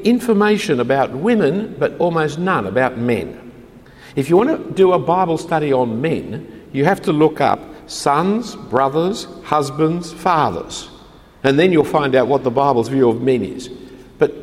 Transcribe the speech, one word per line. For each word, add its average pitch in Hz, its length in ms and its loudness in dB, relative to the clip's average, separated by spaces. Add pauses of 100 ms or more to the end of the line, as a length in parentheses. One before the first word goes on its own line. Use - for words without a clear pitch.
information 208 760 2
about 127 340 0
women, 196 680 0
but - 180 -2
almost 160 400 0
none 170 300 -2
about 120 320 0
men. 117 520 -4 (640)
If 135 140 -2
you 175 80 6
want 247 120 4
to - 260 -4
do 185 180 4
a 175 60 2
Bible 165 400 0
study 151 340 -2
on 120 260 0
men, 131 460 -4 (260)
you 135 140 0
have 190 180 2
to - 80 -2
look 151 300 2
up 117 180 2 (280)
sons, 185 680 -2
brothers, 147 720 -2 (200)
husbands, 151 680 -2
fathers. 143 760 -2 (540)
And 139 140 4
then 185 140 4
you'll 151 140 4
find 143 280 0
out 127 140 4
what 135 160 0
the 127 80 0
Bible's 123 380 2
view 135 200 4
of 117 100 0
men 127 240 0
is. - 240 -10 (520)
But 143 120 2 (120)